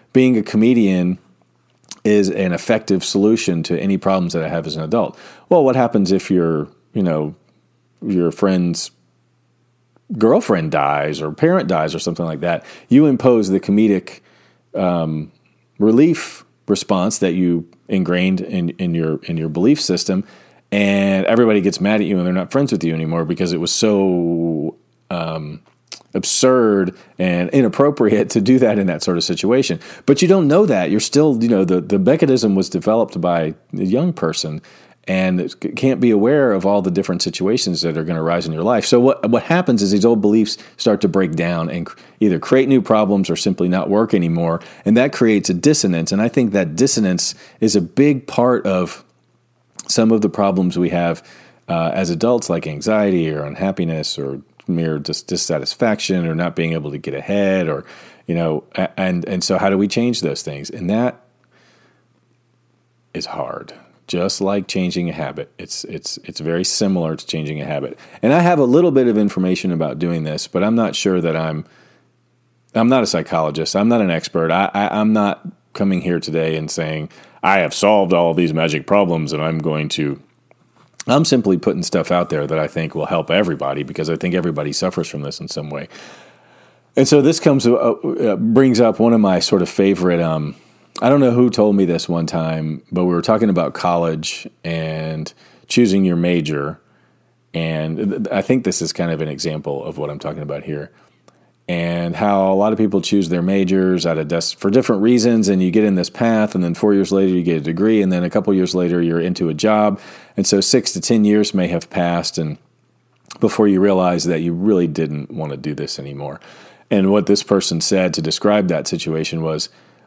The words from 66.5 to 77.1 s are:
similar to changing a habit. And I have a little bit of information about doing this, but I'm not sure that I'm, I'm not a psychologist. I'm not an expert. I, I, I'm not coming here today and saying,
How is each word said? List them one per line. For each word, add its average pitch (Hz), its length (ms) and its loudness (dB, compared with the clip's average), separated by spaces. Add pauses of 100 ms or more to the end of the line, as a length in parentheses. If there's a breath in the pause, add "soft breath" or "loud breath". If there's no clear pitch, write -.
similar 87 540 -2
to - 100 -14
changing 76 340 -6
a 69 40 -10
habit. 71 340 -8 (220 loud breath)
And 117 100 2
I 165 80 4
have 175 200 4
a 139 60 4
little 160 260 4
bit 131 160 4
of 107 100 2
information 92 560 0
about 76 260 -4
doing 85 240 -2
this, 76 240 -6
but 92 160 -2
I'm 110 120 0
not 110 200 0
sure 92 240 0
that 82 160 0
I'm, 80 300 -6 (1080 soft breath)
I'm 113 140 2
not 127 160 4
a 95 40 0
psychologist. 80 680 -2
I'm 104 140 2
not 120 100 2
an 98 100 0
expert. 82 400 -2
I, 95 240 0
I, 101 260 -2
I'm 107 120 2
not 104 340 0 (280)
coming 95 280 -2
here 87 180 -2
today 80 360 -2
and 78 140 -6
saying, 78 400 -6 (320 loud breath)